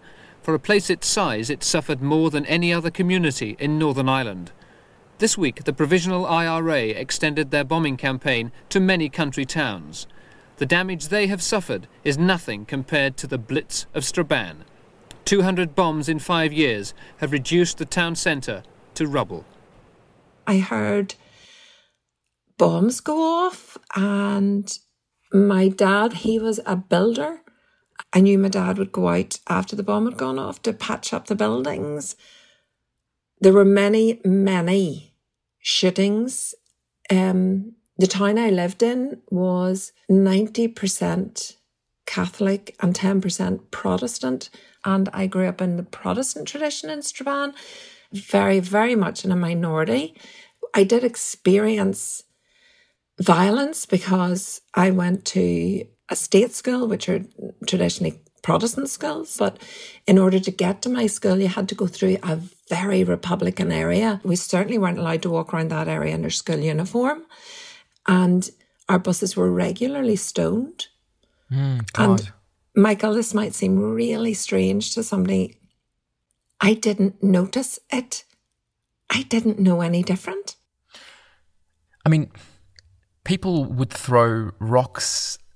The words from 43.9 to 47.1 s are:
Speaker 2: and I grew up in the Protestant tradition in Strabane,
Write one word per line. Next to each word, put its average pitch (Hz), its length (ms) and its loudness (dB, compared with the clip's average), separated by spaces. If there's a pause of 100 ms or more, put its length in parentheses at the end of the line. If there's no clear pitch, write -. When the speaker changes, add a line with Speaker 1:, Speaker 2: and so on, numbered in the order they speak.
Speaker 2:
and 196 280 0
I 196 140 -2
grew 185 220 0
up 180 120 -6
in 180 160 -2
the 175 60 -4
Protestant 196 640 -6
tradition 302 440 -6
in 302 100 -8
Strabane, 277 540 -6 (580)